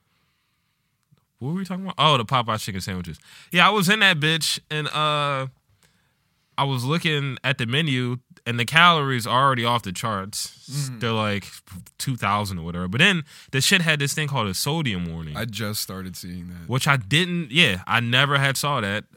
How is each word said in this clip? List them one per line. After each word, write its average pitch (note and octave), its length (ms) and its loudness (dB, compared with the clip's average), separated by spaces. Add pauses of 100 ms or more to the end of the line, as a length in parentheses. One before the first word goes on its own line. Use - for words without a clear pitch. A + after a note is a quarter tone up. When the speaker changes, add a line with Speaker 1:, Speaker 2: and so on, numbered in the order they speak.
(1400)
Speaker 1:
What C3 100 -6
were E3+ 60 -4
we F#3+ 100 -6
talking F#3 180 -8
about? F#3 140 -8
Oh, D3 200 4
the A#2 80 0
Popeyes A#2 360 0
chicken F#2+ 200 -6
sandwiches. F2 380 -8 (320)
Yeah, F3 160 6
I G3 40 6
was G3 180 4
in G#3+ 100 4
that F#3+ 200 6
bitch, D#3 400 0 (120)
and, D3+ 160 -4
uh, D3 600 0 (1080)
I C3+ 60 0
was C3 220 0
looking D3 580 0
at C3+ 140 -2
the A#2+ 80 -2
menu, B2+ 540 0 (260)
and A#2+ 120 -2
the A#2+ 60 0
calories C#3+ 640 4
are A#2+ 200 4
already A#2+ 180 2
off A#2+ 180 2
the F#3+ 80 -6
charts. G#2 800 -6
Speaker 2:
Mm-hmm. C3 280 -8
Speaker 1:
They're, A#2 120 -2
like, G#2 360 0 (500)
two C3 180 -4
thousand G2+ 440 -2
or - 40 -8
whatever. F2 240 -4
But A2+ 120 -2
then F3 240 2 (280)
the C3+ 80 0
shit F3+ 220 4
had D#3 180 0
this C#3+ 140 -2
thing D3+ 160 -2
called A#2+ 180 -2
a F#2 60 -2
sodium A2 580 -2
warning. D#2+ 240 -10
Speaker 2:
I G#2+ 80 -6
just G#2+ 380 -6
started F#2 340 -10
seeing F2+ 320 -12
that. F2 220 -14
Speaker 1:
Which B2+ 180 0
I C#3 80 6
didn't, D#3 560 0
yeah, B2+ 340 4
I A2+ 140 2
never C3 380 2
had C3+ 180 2
saw C#3+ 240 -2
that. G#2 240 -2 (140)